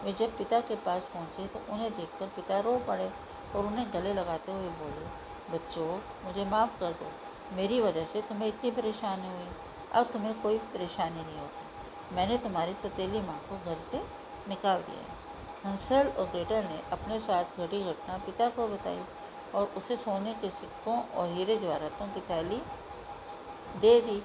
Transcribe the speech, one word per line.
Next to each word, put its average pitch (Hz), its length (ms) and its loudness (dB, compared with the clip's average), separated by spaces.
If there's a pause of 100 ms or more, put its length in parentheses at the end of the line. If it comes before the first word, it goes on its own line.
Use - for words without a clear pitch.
वे 196 100 0
जब 226 240 2
पिता 226 220 4
के 233 160 -2
पास 180 380 0
पहुंचे 180 340 -6
तो - 260 -6
उन्हें 214 240 -2
देखकर 180 300 -4
पिता 190 320 2
रो 233 180 4
पड़े 190 340 2 (440)
और 202 100 4
उन्हें 214 280 0
गले 190 200 2
लगाते 175 380 0
हुए 190 180 -2
बोले, 156 640 -8 (240)
"बच्चों, 165 440 -2 (240)
मुझे 190 200 -2
माफ़ 220 340 4
कर 170 120 0
दो, 156 200 -6 (440)
मेरी 202 260 4
वजह 165 240 4
से 214 160 -2
तुम्हें 214 260 -2
इतनी 226 240 0
परेशानी 214 560 0
हुई। 180 200 -6 (460)
अब 240 120 10
तुम्हें 220 360 -2
कोई 214 160 4
परेशानी 175 680 -2
नहीं 156 160 -8
होगी, - 760 -10
मैंने 196 220 4
तुम्हारी 185 360 0
सौतेली 196 460 0
माँ 175 300 -4
को 196 160 -6
घर 165 120 -2 (140)
से 285 120 -2 (460)
निकाल 190 320 4
दिया - 180 -8
है।" - 240 -10 (420)
हंसल 254 420 6
और 190 180 0
ग्रेटल 185 380 0
ने 160 180 -4 (100)
अपने 214 280 0
साथ 185 240 4
घटी 180 400 -2
घटना 185 340 -4
पिता 196 320 2
को 240 180 0
बताई 185 360 -2 (520)
और 202 100 6
उसे 202 300 -2
सोने 214 380 0
के 214 160 -2
सिक्कों - 540 -2
और - 260 0
हीरे 190 280 4
जवाहरातों 165 500 0
की 196 140 -4
थैली 180 400 0 (1160)
दे 233 240 10
दी। 208 240 0